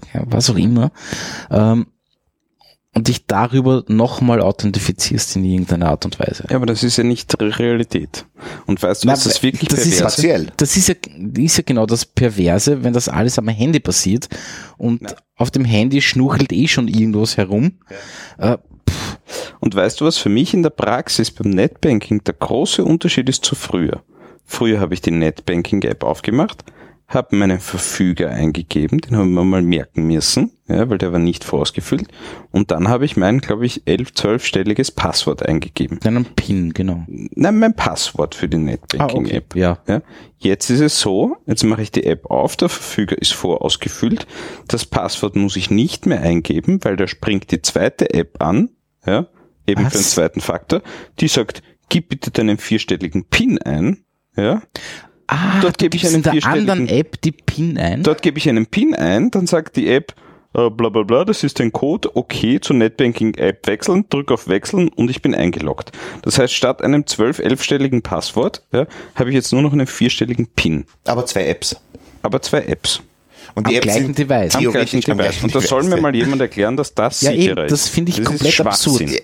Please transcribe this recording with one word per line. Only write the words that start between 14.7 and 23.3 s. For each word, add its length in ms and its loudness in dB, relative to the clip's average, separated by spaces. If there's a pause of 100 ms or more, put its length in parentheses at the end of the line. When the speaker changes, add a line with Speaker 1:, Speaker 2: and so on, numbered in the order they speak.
Speaker 1:
und 260 -2
Speaker 2:
Na. 120 -12 (220)
Speaker 1:
auf 160 -2
dem 120 2
Handy 380 2
schnuchelt 500 2
eh 140 2
schon 220 0
irgendwas 480 2
herum. 420 0 (640)
Speaker 2:
Ja. 140 2
Speaker 1:
Äh, 40 -8 (320)
pff. 280 -6 (420)
Speaker 2:
Und 160 0
weißt 240 2
du, 60 0
was 120 2
für 120 0
mich 220 2
in 120 4
der 60 2
Praxis 600 -2
beim 200 -2
Netbanking 720 0
der 100 -2
große 500 -2
Unterschied 440 2
ist 160 -2